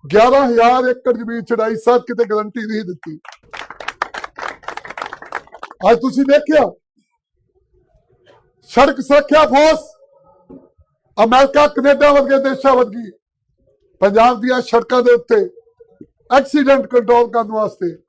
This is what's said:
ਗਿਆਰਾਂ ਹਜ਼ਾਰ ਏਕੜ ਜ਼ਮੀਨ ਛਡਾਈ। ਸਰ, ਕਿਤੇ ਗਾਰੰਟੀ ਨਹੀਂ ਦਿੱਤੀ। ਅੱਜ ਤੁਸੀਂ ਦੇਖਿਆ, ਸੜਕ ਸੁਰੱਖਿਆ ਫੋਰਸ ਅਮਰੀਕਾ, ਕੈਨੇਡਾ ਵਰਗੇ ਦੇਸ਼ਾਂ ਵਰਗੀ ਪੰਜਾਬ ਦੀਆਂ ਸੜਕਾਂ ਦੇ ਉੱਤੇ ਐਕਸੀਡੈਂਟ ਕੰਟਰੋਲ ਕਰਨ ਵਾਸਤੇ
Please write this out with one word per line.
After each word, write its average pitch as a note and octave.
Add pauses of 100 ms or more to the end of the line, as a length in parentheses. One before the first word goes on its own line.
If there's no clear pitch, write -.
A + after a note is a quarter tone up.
(140)
ਗਿਆਰਾਂ B3+
ਹਜ਼ਾਰ A#3+
ਏਕੜ B3
ਜ਼ਮੀਨ A#3
ਛਡਾਈ। A3
ਸਰ, A#3+
ਕਿਤੇ A#3
ਗਾਰੰਟੀ G#3+
ਨਹੀਂ A3
ਦਿੱਤੀ। E3 (2750)
ਅੱਜ A#3+
ਤੁਸੀਂ B3+
ਦੇਖਿਆ, C#4+ (1900)
ਸੜਕ C#4
ਸੁਰੱਖਿਆ C#4+
ਫੋਰਸ D4+ (1400)
ਅਮਰੀਕਾ, C4+
ਕੈਨੇਡਾ C#4+
ਵਰਗੇ C4+
ਦੇਸ਼ਾਂ C4
ਵਰਗੀ A3+ (880)
ਪੰਜਾਬ A3
ਦੀਆਂ B3+
ਸੜਕਾਂ A#3+
ਦੇ A#3+
ਉੱਤੇ A#3 (880)
ਐਕਸੀਡੈਂਟ C#4
ਕੰਟਰੋਲ A#3+
ਕਰਨ A3+
ਵਾਸਤੇ G3 (120)